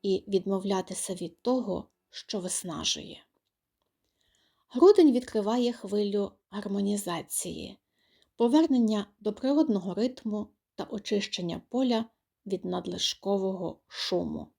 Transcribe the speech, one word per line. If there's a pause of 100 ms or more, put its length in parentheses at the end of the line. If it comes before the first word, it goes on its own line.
і
відмовлятися
від
того, (200)
що
виснажує. (1500)
Грудень
відкриває
хвилю (180)
гармонізації, (580)
повернення (120)
до
природного
ритму (280)
та
очищення
поля (400)
від
надлишкового
шуму. (120)